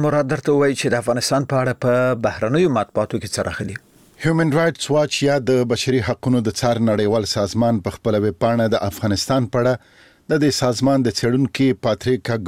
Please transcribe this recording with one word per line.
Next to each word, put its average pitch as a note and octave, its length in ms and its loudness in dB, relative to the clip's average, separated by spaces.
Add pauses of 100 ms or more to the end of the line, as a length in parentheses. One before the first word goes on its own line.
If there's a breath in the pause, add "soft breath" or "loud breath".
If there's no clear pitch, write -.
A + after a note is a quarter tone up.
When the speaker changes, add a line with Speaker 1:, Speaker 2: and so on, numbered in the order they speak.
Speaker 1:
مراد D3 260 0
درته D3 240 0
ووایي C#3+ 240 2
چې B2 160 0
د A#2+ 80 -2
افغانستان B2+ 480 -2
په C3 140 0
اړه B2+ 200 -4
په B2 420 2
بهرنیو B2 520 0
مطبوعاتو G#2+ 420 -2
کې G2+ 140 -10
څه G#2 140 -2
راغلي. F#2+ 280 -8 (460)
Speaker 2:
هیومن D#3+ 320 2
رایټس E3 360 0
واچ D3 320 2
یا C#3 100 4 (140)
د C3 100 4 (120)
بشري B2+ 340 0
حقونو B2 400 0
د G#2+ 160 -2
څار A#2+ 180 2 (120)
نړیوال G#2+ 420 2
سازمان A2 560 0
په G2 80 -6
خپله G#2+ 300 0
ویب G#2 180 -2
پاڼه A#2 300 2
د A2 60 2 (100)
افغانستان A2+ 680 -2
په B2 60 0
اړه B2+ 120 2 (580 soft breath)
د D#3 120 2
دې D3 160 4
سازمان C3 480 0
د G#2+ 100 -2
څېړونکي B2+ 680 0
پاتریکا A#2 500 -2 (100)